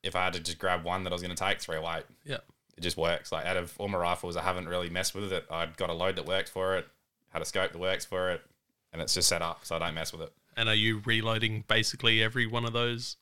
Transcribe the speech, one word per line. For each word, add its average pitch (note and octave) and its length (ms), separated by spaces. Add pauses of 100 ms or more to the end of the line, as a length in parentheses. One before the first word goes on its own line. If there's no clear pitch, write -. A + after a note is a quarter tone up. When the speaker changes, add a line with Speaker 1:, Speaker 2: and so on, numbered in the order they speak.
Speaker 1:
if F#2 140
I F#2 80
had F#2 80
to F2 80
just E2 180
grab F2+ 260
one F2+ 200
that F2+ 80
I - 20
was F2 80
gonna F2+ 120
take, F#2+ 260
three E2 160
oh E2 200
eight. E2 80 (200)
Speaker 2:
Yeah. C#3 140 (380)
Speaker 1:
It - 40
just E2+ 160
works. E2+ 340
Like, D#2+ 140
out F2+ 140
of E2+ 200
all G2+ 100
my F#2+ 100
rifles, F2 380
I E2 60
haven't F#2 240
really F2 220
messed F2+ 260
with G2 180
it. F2 180
I've D#2+ 260
got F2+ 140
a - 20
load F2+ 240
that F2+ 100
works F#2+ 240
for F#2 260
it, F2 100 (420)
had D#2+ 140
a - 20
scope F#2+ 280
that E2+ 60
works F#2 280
for F#2 240
it, E2+ 100 (520)
and E2 100
it's - 100
just F2 160
set E2+ 140
up, E2 240
so E2 100
I - 20
don't E2 160
mess D#2+ 160
with E2 120
it. D2+ 100 (240)
Speaker 2:
And A2+ 140
are G#2+ 40
you G#2+ 300
reloading A2 640
basically A2 540
every A#2 240
one A#2+ 180
of A#2 80
those A#2+ 500